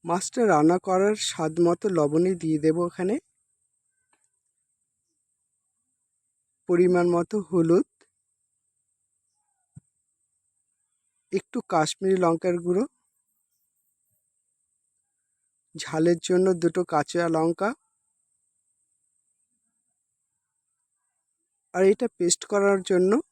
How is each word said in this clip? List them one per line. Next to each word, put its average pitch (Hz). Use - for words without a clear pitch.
মাছটা 185
রান্না 160
করার 196
স্বাদ 156
মতো 180
লবণে 160
দিয়ে 156
দেব 160
এখানে, 185
পরিমাণ 175
মতো 175
হলুদ, 170
একটু -
কাশ্মীরি 185
লঙ্কার 170
গুঁড়ো, 180
ঝালের 165
জন্য 185
দুটো 170
কাঁচা 170
লঙ্কা, 165
আর 185
এটা 233
পেস্ট 175
করার 202
জন্য 185